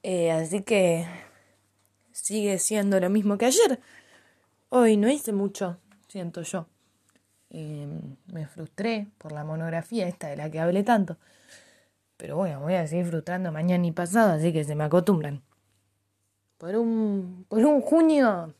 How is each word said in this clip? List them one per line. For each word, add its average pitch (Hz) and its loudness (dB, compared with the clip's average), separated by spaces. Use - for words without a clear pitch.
Eh, 170 0
así 160 -2
que 175 2
sigue 202 -2
siendo 202 2
lo 180 2
mismo 202 2
que 233 2
ayer. 339 4
Hoy 233 6
no 214 4
hice 285 -2
mucho, 196 -4
siento 170 -10
yo. 165 -8
Eh, 151 -12
me 165 -12
frustré 208 -8
por 156 -16
la 151 -10
monografía 165 -6
esta 175 -8
de 143 -8
la 156 -8
que 156 -6
hablé 180 0
tanto. 208 0
Pero 143 -12
bueno, 160 -4
voy 156 -2
a 170 0
seguir 170 -2
frustrando 175 -6
mañana 175 0
y 165 -2
pasado, 185 2
así 160 0
que 156 0
se 147 -4
me 151 -2
acostumbran. 151 2
Por 180 -6
un, 208 -2
por 220 4
un 294 6
junio 269 4